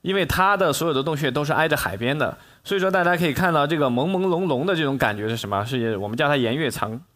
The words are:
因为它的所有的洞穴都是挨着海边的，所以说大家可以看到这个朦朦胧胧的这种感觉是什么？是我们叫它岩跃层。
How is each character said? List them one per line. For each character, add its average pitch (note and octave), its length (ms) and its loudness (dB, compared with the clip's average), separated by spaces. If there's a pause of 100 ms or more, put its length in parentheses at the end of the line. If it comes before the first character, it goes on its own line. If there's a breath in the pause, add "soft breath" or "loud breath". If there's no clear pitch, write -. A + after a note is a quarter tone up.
因 F#3+ 140 -2
为 F#3+ 100 2
它 F#3+ 320 2
的 F3+ 160 2
所 D#3+ 160 0
有 D3+ 60 0
的 C3 80 2
洞 D#3 120 -2
穴 C#3+ 160 0
都 D3 140 -2
是 D3 80 -2
挨 D#3 160 2
着 D#3 80 2
海 - 180 -2
边 B2 240 -2
的， B2 160 -2 (300 loud breath)
所 G3 100 -4
以 F#3+ 60 0
说 F#3+ 100 2
大 F#3 140 2
家 F3 100 2
可 F3 120 0
以 C#3 80 0
看 F3 180 0
到 D3 140 4
这 D#3+ 100 0
个 C#3+ 140 2
朦 C3 200 0
朦 F#3+ 160 0
胧 F#3 200 0
胧 C#3 180 0
的 F#3+ 100 0
这 D#3+ 80 0
种 C#3 140 0
感 A2+ 180 0
觉 G#2 140 -4
是 A#2 80 -2
什 A2 100 -8
么？ G2+ 200 -2
是 A#2 320 -2
我 G2+ 100 -4
们 A2 80 -6
叫 D3 100 0
它 C#3+ 120 2
岩 A#2+ 180 0
跃 D3+ 140 -2
层。 A2 280 -6 (180)